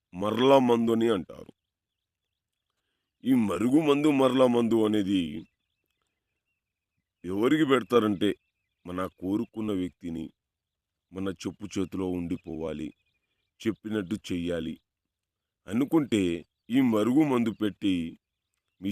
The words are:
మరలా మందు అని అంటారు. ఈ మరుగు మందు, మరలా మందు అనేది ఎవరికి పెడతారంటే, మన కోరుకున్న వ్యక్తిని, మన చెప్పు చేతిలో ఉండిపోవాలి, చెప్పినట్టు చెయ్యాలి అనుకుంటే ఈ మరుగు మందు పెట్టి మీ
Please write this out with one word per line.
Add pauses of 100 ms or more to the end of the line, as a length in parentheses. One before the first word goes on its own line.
(140)
మరలా
మందు
అని
అంటారు. (1700)
ఈ (100)
మరుగు
మందు,
మరలా
మందు
అనేది (2000)
ఎవరికి
పెడతారంటే, (540)
మన (160)
కోరుకున్న
వ్యక్తిని, (840)
మన
చెప్పు
చేతిలో
ఉండిపోవాలి, (720)
చెప్పినట్టు
చెయ్యాలి (880)
అనుకుంటే (480)
ఈ
మరుగు
మందు
పెట్టి (840)
మీ